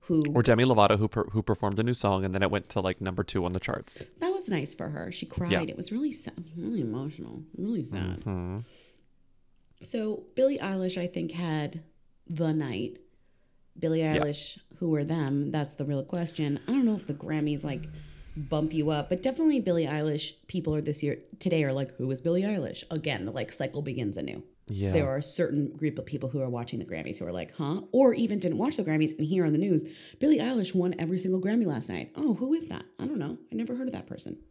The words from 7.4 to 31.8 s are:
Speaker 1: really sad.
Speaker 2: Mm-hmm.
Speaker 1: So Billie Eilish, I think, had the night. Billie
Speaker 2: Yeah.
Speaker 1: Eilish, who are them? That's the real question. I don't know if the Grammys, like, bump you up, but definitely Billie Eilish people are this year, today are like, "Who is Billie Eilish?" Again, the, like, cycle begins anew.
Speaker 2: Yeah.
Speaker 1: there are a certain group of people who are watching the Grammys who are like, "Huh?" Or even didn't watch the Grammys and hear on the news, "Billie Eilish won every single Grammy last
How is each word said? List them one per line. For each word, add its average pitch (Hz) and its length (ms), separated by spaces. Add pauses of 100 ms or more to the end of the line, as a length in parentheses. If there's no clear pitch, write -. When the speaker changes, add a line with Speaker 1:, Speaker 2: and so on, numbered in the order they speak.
Speaker 1:
really 190 280
sad. 92 360
Speaker 2:
Mm-hmm. 92 380 (1200)
Speaker 1:
So 214 420 (100)
Billie 269 240
Eilish, 185 380
I 175 100
think, 165 260
had 156 500 (440)
the 160 260
night. 143 460 (800)
Billie 160 220
Speaker 2:
Yeah. 156 160
Speaker 1:
Eilish, 147 420 (200)
who 165 160
are 147 100
them? 143 460
That's 147 260
the 147 80
real 139 180
question. 156 640
I 226 60
don't 262 140
know 214 100
if - 100
the 147 80
Grammys, 151 480
like, 143 220 (500)
bump 151 380
you 156 180
up, 147 200
but 185 120
definitely 285 380
Billie 170 260
Eilish 151 460 (140)
people 156 280
are 151 60
this 151 220
year, 143 160 (200)
today 165 260
are 135 80
like, 135 240
"Who 127 140
is 131 100
Billie 175 220
Eilish?" 202 480
Again, 156 340
the, 104 80
like, 110 200
cycle 139 300
begins 120 340
anew. 71 260 (280)
Speaker 2:
Yeah. 98 220
Speaker 1:
there 143 160
are 135 80
a 147 60
certain 147 540
group 156 220
of - 80
people 135 240
who 139 100
are 131 100
watching 120 280
the 101 60
Grammys - 340
who - 80
are 85 60
like, 87 240
"Huh?" 160 260 (100)
Or 254 220
even 208 240
didn't 175 200
watch 285 180
the 202 80
Grammys 156 340
and 156 80
hear 180 200
on 151 60
the 156 60
news, 170 260 (360)
"Billie 285 180
Eilish 226 360
won 180 240
every 165 200
single 185 220
Grammy 208 260
last 139 220